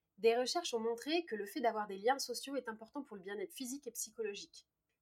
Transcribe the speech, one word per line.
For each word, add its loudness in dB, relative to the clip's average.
Des 8
recherches 2
ont 2
montré 0
que -4
le -4
fait -4
d'avoir 2
des -4
liens 4
sociaux -4
est -2
important -8
pour -10
le -10
bien-être -6
physique -8
et -8
psychologique. -6